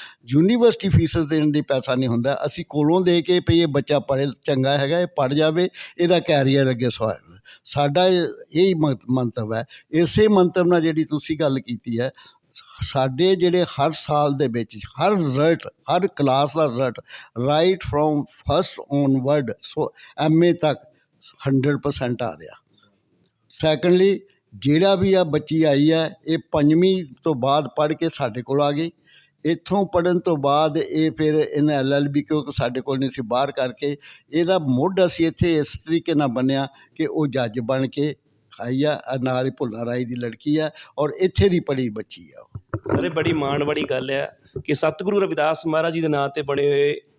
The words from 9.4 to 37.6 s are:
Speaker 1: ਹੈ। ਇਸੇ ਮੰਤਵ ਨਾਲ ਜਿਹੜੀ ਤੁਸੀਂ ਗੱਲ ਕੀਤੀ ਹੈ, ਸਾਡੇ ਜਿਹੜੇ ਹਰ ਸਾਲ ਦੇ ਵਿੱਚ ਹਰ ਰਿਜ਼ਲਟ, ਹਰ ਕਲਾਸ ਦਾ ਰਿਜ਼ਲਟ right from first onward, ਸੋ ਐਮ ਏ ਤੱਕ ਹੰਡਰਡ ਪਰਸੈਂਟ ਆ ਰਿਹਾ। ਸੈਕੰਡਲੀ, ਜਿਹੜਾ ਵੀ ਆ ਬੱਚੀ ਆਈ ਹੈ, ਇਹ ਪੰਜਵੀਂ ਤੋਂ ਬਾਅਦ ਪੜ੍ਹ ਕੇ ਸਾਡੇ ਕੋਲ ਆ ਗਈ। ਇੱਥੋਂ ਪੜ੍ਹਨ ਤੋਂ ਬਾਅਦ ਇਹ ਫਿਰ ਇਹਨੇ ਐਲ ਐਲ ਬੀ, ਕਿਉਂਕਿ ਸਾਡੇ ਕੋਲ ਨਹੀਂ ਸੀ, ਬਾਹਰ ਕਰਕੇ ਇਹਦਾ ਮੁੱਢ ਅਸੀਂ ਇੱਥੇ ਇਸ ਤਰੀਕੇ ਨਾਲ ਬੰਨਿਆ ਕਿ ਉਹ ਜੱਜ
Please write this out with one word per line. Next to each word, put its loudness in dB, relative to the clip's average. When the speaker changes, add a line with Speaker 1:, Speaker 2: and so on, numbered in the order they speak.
Speaker 1:
ਹੈ। -4
ਇਸੇ 2
ਮੰਤਵ 4
ਨਾਲ 4
ਜਿਹੜੀ 0
ਤੁਸੀਂ -4
ਗੱਲ 0
ਕੀਤੀ -6
ਹੈ, -2
ਸਾਡੇ 0
ਜਿਹੜੇ 2
ਹਰ -2
ਸਾਲ 0
ਦੇ 0
ਵਿੱਚ -6
ਹਰ -2
ਰਿਜ਼ਲਟ, 0
ਹਰ -2
ਕਲਾਸ 0
ਦਾ 2
ਰਿਜ਼ਲਟ -4
right 2
from -2
first -4
onward, 0
ਸੋ -6
ਐਮ 4
ਏ 4
ਤੱਕ 0
ਹੰਡਰਡ 0
ਪਰਸੈਂਟ -4
ਆ -6
ਰਿਹਾ। -20
ਸੈਕੰਡਲੀ, 2
ਜਿਹੜਾ 2
ਵੀ 2
ਆ 4
ਬੱਚੀ -2
ਆਈ 4
ਹੈ, -2
ਇਹ -2
ਪੰਜਵੀਂ 2
ਤੋਂ 0
ਬਾਅਦ 0
ਪੜ੍ਹ 0
ਕੇ -2
ਸਾਡੇ -4
ਕੋਲ -2
ਆ 0
ਗਈ। -4
ਇੱਥੋਂ -2
ਪੜ੍ਹਨ 0
ਤੋਂ 0
ਬਾਅਦ 0
ਇਹ 0
ਫਿਰ 0
ਇਹਨੇ 0
ਐਲ 0
ਐਲ 2
ਬੀ, -2
ਕਿਉਂਕਿ -4
ਸਾਡੇ -2
ਕੋਲ -4
ਨਹੀਂ -2
ਸੀ, -10
ਬਾਹਰ -2
ਕਰਕੇ -4
ਇਹਦਾ 2
ਮੁੱਢ 0
ਅਸੀਂ 0
ਇੱਥੇ 0
ਇਸ -4
ਤਰੀਕੇ -2
ਨਾਲ 2
ਬੰਨਿਆ -2
ਕਿ -4
ਉਹ -2
ਜੱਜ -4